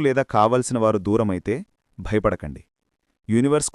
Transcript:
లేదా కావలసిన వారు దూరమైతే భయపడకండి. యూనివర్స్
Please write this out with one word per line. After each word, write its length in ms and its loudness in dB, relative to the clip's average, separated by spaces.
లేదా 180 2
కావలసిన 480 2
వారు 240 2
దూరమైతే 480 -2
భయపడకండి. 560 -2
యూనివర్స్ 420 2